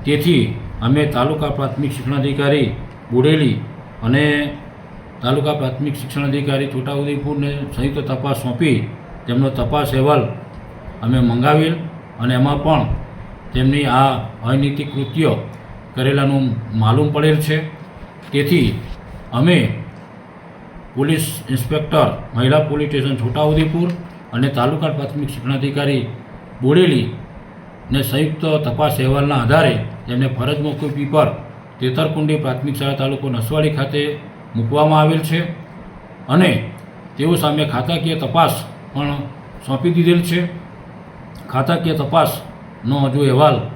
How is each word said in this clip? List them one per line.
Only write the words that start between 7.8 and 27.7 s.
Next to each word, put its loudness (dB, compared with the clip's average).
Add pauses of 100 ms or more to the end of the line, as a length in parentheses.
તપાસ -2
સોંપી 0 (380)
તેમનો 2
તપાસ 0
અહેવાલ 4 (760)
અમે 2
મંગાવેલ 4 (460)
અને 2
એમાં 2
પણ 2 (680)
તેમની 2
આ 4 (300)
અનૈતિક 0
કૃત્ય 0 (580)
કરેલાનું 2 (220)
માલુમ 4
પડેલ 4
છે. -2 (600)
તેથી 2 (540)
અમે 4 (1300)
પોલીસ 0
ઇન્સ્પેક્ટર, 0 (120)
મહિલા 4
પોલીસ 0
સ્ટેશન 0
છોટાઉદેપુર 2 (440)
અને 2
તાલુકા 0
પ્રાથમિક -4
શિક્ષણાધિકારી -2 (560)
બોડેલીને 0